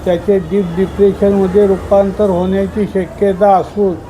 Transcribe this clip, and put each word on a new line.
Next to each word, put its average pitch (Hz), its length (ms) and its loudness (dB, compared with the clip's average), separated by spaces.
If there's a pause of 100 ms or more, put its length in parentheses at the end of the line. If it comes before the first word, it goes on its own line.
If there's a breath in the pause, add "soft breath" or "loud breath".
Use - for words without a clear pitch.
त्याचे 190 360 0
डीप 170 360 -4
डिप्रेशनमध्ये 196 880 2
रूपांतर 196 640 0
होण्याची 190 640 -2
शक्यता 196 640 2
असून 190 380 -2 (160)